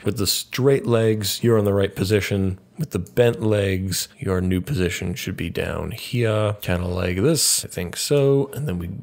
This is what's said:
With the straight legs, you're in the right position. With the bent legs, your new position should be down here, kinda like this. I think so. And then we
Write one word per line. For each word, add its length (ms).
With 120
the 100
straight 600
legs, 560
you're 160
in 80
the 80
right 200
position. 640
With 120
the 80
bent 440
legs, 680
your 220
new 200
position 540
should 220
be 140
down 420
here, 720
kinda 240
like 320
this. 460
I 40
think 280
so. 580
And 120
then 120
we 120